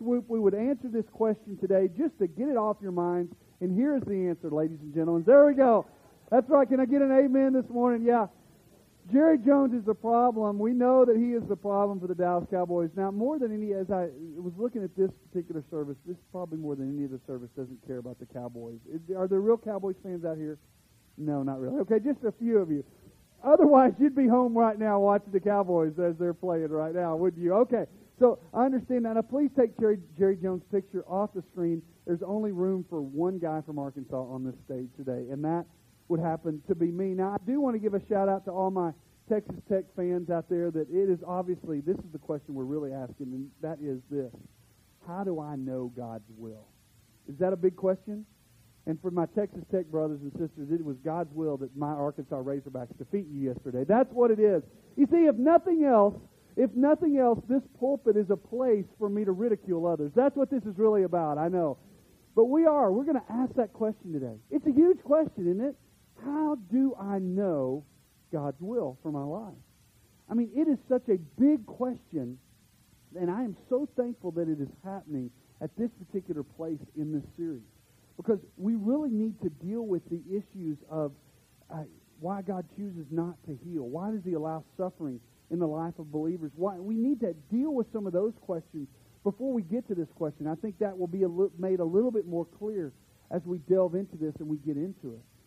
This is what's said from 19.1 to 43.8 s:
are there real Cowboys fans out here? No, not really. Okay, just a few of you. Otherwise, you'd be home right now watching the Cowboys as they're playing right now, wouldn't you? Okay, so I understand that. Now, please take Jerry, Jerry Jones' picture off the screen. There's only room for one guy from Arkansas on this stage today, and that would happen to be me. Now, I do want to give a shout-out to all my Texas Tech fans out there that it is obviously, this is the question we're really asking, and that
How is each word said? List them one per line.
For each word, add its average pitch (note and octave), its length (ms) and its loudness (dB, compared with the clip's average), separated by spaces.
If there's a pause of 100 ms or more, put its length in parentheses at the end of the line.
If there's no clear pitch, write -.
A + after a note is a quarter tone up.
are F#3 140 -2
there F#3+ 120 2
real A3 180 4
Cowboys G3 440 -6
fans F3+ 220 -8
out D#3+ 140 -6
here? D3+ 200 -8 (600)
No, D3 240 -2
not C3+ 180 -4
really. C3 200 -2
Okay, G#3+ 180 2
just B3+ 260 -2
a G#3 80 -2
few A#3 240 0
of F3+ 140 4
you. C#3+ 120 -2 (600)
Otherwise, C#4 540 8
you'd C4+ 180 4
be C4+ 100 6
home A#3+ 300 4
right A3 220 4
now G#3 220 2
watching G3+ 320 4
the G3 80 2
Cowboys F3+ 580 2
as F3 200 0
they're F3 140 0
playing E3 360 -2
right D#3 260 -4
now, E3+ 200 -2
wouldn't E3+ 280 -2
you? F3 100 2
Okay, A3 320 2 (340)
so B3 200 6 (160)
I A#3+ 100 2
understand B3+ 400 0
that. A3+ 120 -4
Now, A3+ 60 2
please C4+ 320 0
take A#3+ 240 2
Jerry, G#3+ 200 2 (200)
Jerry G3 180 4
Jones' F3+ 260 -4 (100)
picture F#3+ 340 -4
off G3 280 -4
the F#3 80 -8 (100)
screen. E3+ 300 -2 (240)
There's E3+ 200 -2
only G#3 240 -4
room F#3 380 -2
for D#3+ 140 -6
one E3 360 -2
guy D#3 220 -4
from D3+ 180 -8
Arkansas C3+ 380 -8
on C3 280 -6
this B2+ 100 -6 (100)
stage B2 320 -8
today, B2+ 340 -8
and C#3 140 -6
that E3+ 220 -2 (420)
would E3+ 100 0
happen D#3+ 480 -4
to F#3+ 80 0
be E3 120 2
me. F3+ 220 -4
Now, F#3 260 -2
I - 20 -4 (100)
do C4+ 140 0
want B3+ 160 0
to - 20 -6
give G3+ 160 -2
a G3 140 -4
shout-out G3 380 0
to F#3+ 40 -6
all F#3+ 200 0
my F3+ 200 -2 (380)
Texas G#3 280 -2 (140)
Tech F#3+ 140 2 (100)
fans F3+ 360 -4
out E3 180 -2
there F3 220 0
that D#3 200 -4
it G3 200 2
is F3 140 0
obviously, F3+ 580 -4
this E3+ 160 -2
is E3 140 -16
the D3+ 60 -12
question D3 360 -8
we're C3+ 100 -6
really C#3+ 280 -6
asking, C3 400 -10
and C3+ 180 -10 (100)
that D#3+ 200 -8